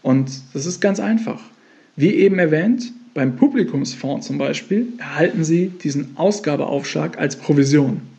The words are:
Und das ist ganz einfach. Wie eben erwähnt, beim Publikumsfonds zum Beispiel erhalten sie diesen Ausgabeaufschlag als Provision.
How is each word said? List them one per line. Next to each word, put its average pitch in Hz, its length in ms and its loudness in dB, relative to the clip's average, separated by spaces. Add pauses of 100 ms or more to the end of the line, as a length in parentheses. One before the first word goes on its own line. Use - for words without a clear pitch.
Und 131 260 2 (240)
das 139 120 -6
ist 180 160 -6
ganz 196 180 2
einfach. 220 420 -2 (540)
Wie 156 180 4
eben 190 240 4
erwähnt, 170 540 2 (240)
beim 135 200 0
Publikumsfonds 143 920 0
zum 139 100 -6
Beispiel 147 500 -2 (100)
erhalten 165 460 0
sie 170 260 2
diesen 143 480 -6
Ausgabeaufschlag 151 1000 -2
als 139 180 -4
Provision. 139 640 2 (160)